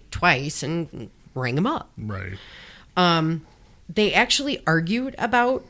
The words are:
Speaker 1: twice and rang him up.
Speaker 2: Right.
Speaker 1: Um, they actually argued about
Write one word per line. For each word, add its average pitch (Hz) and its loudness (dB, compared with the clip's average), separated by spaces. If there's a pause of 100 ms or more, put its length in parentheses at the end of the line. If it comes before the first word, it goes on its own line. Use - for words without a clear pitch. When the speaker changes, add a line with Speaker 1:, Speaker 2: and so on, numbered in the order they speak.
(120)
Speaker 1:
twice 147 2
and 147 -6 (240)
rang 127 -2
him 175 2
up. 302 -4
Speaker 2:
Right. 98 -8 (600)
Speaker 1:
Um, 165 2 (420)
they 208 0
actually 254 0
argued 202 0
about 240 2